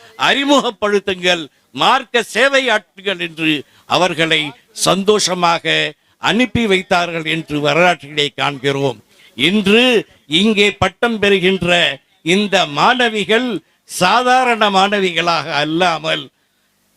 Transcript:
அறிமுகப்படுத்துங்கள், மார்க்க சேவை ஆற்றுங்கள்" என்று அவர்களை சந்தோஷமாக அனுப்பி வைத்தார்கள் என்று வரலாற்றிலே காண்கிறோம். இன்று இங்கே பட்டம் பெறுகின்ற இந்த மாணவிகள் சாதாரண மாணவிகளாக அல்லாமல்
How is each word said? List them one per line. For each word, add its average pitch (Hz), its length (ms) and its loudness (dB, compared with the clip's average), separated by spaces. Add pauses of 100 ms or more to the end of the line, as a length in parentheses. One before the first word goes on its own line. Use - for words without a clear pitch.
(180)
அறிமுகப்படுத்துங்கள், 196 1300 0 (240)
மார்க்க 220 520 0
சேவை 269 440 0
ஆற்றுங்கள்" 196 520 -4
என்று 156 440 -4 (220)
அவர்களை 160 640 0 (200)
சந்தோஷமாக 170 1200 0 (240)
அனுப்பி 226 500 0
வைத்தார்கள் 175 560 -2
என்று 156 360 -6
வரலாற்றிலே 147 760 0
காண்கிறோம். 139 680 -2 (320)
இன்று 208 720 2 (200)
இங்கே 202 440 2
பட்டம் 214 480 -2
பெறுகின்ற 175 800 0 (220)
இந்த 185 440 0
மாணவிகள் 214 960 0 (220)
சாதாரண 240 840 0
மாணவிகளாக 175 840 0
அல்லாமல் 156 800 -2 (680)